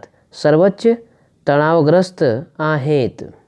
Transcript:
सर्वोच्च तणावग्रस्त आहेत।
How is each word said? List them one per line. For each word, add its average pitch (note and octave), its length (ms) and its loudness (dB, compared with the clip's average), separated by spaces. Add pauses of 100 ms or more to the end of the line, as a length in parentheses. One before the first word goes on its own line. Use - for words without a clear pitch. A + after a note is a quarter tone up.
(420)
सर्वोच्च F#3 460 2 (600)
तणावग्रस्त D#3+ 760 0 (340)
आहेत। D3 680 -4 (240)